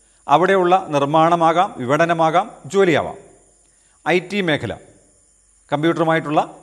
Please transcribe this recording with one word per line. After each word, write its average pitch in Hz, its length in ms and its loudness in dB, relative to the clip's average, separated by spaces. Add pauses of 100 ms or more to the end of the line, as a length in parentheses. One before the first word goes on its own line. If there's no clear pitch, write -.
(260)
അവിടെയുള്ള 180 480 2 (140)
നിർമ്മാണമാകാം, 160 880 2
വിപണനമാകാം, 165 720 0 (200)
ജോലിയാവാം. 139 520 0 (880)
ഐ 160 120 0
ടി 180 220 -6
മേഖല, 131 320 -4 (960)
കമ്പ്യൂട്ടറുമായിട്ടുള്ള 160 720 -2 (220)